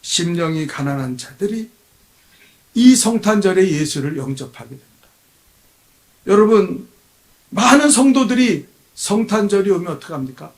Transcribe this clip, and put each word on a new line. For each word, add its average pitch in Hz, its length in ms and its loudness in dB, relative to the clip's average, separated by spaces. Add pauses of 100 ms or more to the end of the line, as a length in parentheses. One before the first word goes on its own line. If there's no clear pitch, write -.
심령이 170 640 -4
가난한 139 500 -8
자들이 208 520 -10 (1040)
이 254 200 8
성탄절에 208 760 0
예수를 147 460 -4
영접하게 131 520 -12
된다. 127 140 -20 (1400)
여러분, 202 600 2 (640)
많은 262 400 4
성도들이 247 800 2 (280)
성탄절이 202 760 -2
오면 175 220 -4
어떡합니까? 139 640 -12